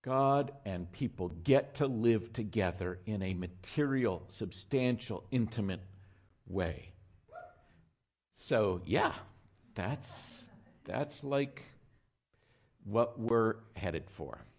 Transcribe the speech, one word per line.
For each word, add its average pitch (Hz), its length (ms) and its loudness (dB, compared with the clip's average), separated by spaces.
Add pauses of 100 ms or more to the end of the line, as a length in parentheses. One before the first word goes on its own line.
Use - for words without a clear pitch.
God 139 480 4 (120)
and 90 260 -4
people 98 380 -4
get 87 480 2
to 147 100 2
live 117 460 2
together 92 760 -2
in 104 160 -2
a 95 120 -2
material, 107 960 -2
substantial, 120 1000 -2
intimate 107 500 -2 (680)
way. 87 460 -4 (1400)
So, 101 500 2
yeah, 104 300 2 (600)
that's, - 680 -6 (400)
that's, - 380 -4
like, 139 400 -2 (1200)
what 110 380 2
we're 113 340 4 (220)
headed 80 400 -4
for. 67 280 -10 (140)